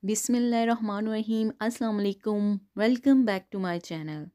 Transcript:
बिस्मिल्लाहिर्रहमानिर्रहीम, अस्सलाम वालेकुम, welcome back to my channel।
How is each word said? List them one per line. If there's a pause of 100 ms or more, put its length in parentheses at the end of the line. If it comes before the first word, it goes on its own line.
बिस्मिल्लाहिर्रहमानिर्रहीम, (120)
अस्सलाम
वालेकुम, (320)
welcome
back
to
my
channel। (140)